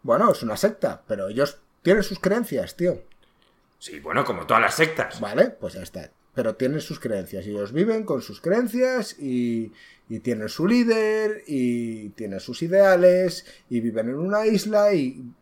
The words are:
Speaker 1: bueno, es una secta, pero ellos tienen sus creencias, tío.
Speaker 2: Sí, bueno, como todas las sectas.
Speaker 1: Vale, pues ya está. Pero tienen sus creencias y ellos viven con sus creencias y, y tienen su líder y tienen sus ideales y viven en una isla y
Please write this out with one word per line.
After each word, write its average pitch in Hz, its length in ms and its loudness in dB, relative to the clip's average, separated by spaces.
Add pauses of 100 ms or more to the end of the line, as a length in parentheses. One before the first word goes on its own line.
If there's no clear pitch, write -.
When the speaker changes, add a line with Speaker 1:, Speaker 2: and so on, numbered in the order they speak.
Speaker 1:
bueno, 160 300 4
es - 100 -4
una 107 140 -4
secta, 147 500 -2
pero 98 220 -6
ellos 135 300 -2 (220)
tienen 196 220 4
sus - 160 -6
creencias, 190 560 -2
tío. 175 280 -2 (760)
Speaker 2:
Sí, - 220 -16
bueno, 95 240 -2
como 87 200 -6
todas 113 160 4
las 98 140 2
sectas. 156 460 -2
Speaker 1:
Vale, 127 300 2
pues 92 240 -12
ya 92 80 -12
está. 80 280 -14 (220)
Pero 113 220 -2
tienen 139 260 -2
sus - 180 -12
creencias 98 480 -8
y 104 40 -8
ellos 101 200 -6
viven 214 320 0
con 139 180 -4
sus - 200 -16
creencias 240 760 -2
y, 120 540 -2 (380)
y 113 100 -8
tienen 110 300 -4
su 165 180 -2
líder 220 800 2
y 120 600 -2
tienen 98 320 -10
sus 127 200 -10
ideales 180 840 6 (240)
y 120 100 0
viven 113 300 -2
en 131 60 -4
una 196 300 -2
isla 208 480 4
y 135 300 -2 (180)